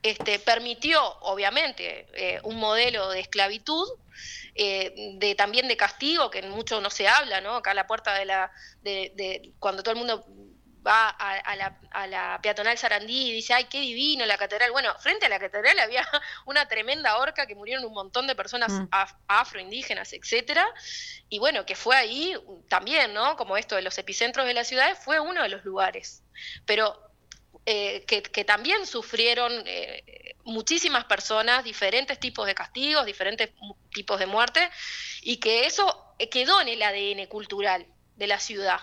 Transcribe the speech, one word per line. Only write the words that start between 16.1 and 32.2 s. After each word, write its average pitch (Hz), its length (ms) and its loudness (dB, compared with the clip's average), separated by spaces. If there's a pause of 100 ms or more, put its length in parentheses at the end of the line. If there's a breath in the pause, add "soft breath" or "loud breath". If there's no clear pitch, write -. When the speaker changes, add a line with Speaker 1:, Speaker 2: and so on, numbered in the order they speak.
Speaker 1:
una 285 220 2
tremenda 226 500 0
horca 285 280 0
que 208 100 -14
murieron 233 300 -6
un 214 80 -10
montón 208 340 -4
de 262 80 0
personas 226 380 -2
Speaker 2:
Mm. 190 180 -2
Speaker 1:
af-, 196 240 0 (120)
afroindígenas, 202 840 -2
etcétera. 294 540 2 (640 loud breath)
Y 208 100 -6
bueno, 285 260 2
que - 100 -6
fue 247 200 4
ahí 269 400 0 (320)
también, 226 460 2
¿no? 262 240 0
Como 196 200 -4
esto 220 180 -4
de 185 80 2
los 185 140 -6
epicentros 240 480 -2
de 247 80 0
las 233 140 0
ciudades, 262 320 2
fue 311 200 0
uno 330 220 -2
de 214 80 0
los 196 140 -8
lugares. 190 580 -4 (440 loud breath)
Pero, 214 340 2 (680)
eh, 202 400 -2
que, 208 160 0
que 202 220 -4
también 254 420 2
sufrieron, 233 800 0
eh, - 800 -10
muchísimas 240 600 0
personas, 220 580 2
diferentes 233 560 -2
tipos 226 260 -4